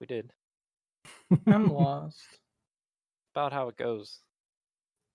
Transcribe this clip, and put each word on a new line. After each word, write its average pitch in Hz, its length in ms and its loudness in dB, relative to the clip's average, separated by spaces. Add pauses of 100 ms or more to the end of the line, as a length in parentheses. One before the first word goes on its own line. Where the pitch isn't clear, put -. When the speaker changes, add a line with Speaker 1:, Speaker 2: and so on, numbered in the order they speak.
Speaker 1:
we 127 60 -18
did. 120 260 -10 (1120)
Speaker 2:
I'm 208 220 6
Speaker 3:
<laughs> 160 40 4
Speaker 2:
lost. 143 500 -2 (1120)
Speaker 1:
About 143 180 -4
how 139 160 -4
it 117 80 -12
goes. 113 440 -6 (960)